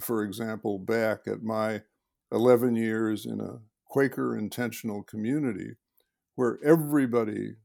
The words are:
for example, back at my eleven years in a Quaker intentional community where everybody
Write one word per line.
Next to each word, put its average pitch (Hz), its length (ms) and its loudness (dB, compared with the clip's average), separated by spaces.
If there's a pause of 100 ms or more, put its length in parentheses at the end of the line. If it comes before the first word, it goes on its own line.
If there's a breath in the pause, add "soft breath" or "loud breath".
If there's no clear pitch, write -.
for 110 220 -2
example, 107 560 -4
back 110 480 0
at 104 160 -4
my 110 400 -2 (500)
eleven 120 420 6
years 110 520 0
in 107 140 -6
a 104 180 -10 (260)
Quaker 131 540 0
intentional 107 640 -6
community 113 680 -4 (640)
where 120 300 0
everybody 120 1000 2